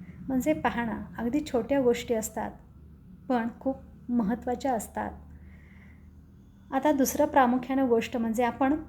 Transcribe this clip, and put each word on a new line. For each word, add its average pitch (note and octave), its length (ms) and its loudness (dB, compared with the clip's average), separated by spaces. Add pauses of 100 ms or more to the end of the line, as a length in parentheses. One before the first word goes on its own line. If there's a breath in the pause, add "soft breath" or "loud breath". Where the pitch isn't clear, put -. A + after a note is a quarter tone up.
(280 loud breath)
म्हणजे C4 240 2
पहा B3+ 320 0
ना, G#3+ 160 -4 (180)
अगदी A#3 220 0 (120)
छोट्या C4 280 2
गोष्टी A#3+ 340 2
असतात G#3+ 360 -4 (800)
पण A#3 200 0 (120)
खूप C4+ 160 -2 (320)
महत्त्वाच्या A#3+ 640 0
असतात. G#3 380 -4 (1600 loud breath)
आता C#4 200 2
दुसरं C4+ 340 4
प्रामुख्यानं C4 640 2
गोष्ट A3+ 280 2
म्हणजे A3+ 280 0
आपण C4 320 2 (120)